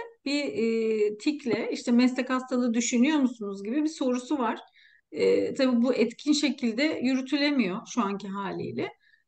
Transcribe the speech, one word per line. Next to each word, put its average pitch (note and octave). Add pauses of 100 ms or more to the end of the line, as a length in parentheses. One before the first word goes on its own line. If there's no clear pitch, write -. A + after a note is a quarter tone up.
(240)
bir, C#4+
e, A3
tikle C4
işte B3
meslek B3
hastalığı B3+
düşünüyor B3
musunuz G3+
gibi C4
bir D#4
sorusu C4
var. A3+ (520)
E, G3
tabii B3+
bu C4
etkin A#3+
şekilde C#4+
yürütülemiyor C4
şu -
anki G3
haliyle. G3 (400)